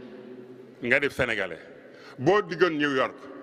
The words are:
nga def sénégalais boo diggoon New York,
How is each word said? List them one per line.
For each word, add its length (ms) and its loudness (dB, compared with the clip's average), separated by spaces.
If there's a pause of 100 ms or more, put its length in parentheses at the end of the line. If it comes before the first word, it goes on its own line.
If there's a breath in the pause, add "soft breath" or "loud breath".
(840)
nga 180 6
def 120 2
sénégalais 460 0 (600 loud breath)
boo 240 6
diggoon 360 -2
New 160 2
York, 200 2 (280)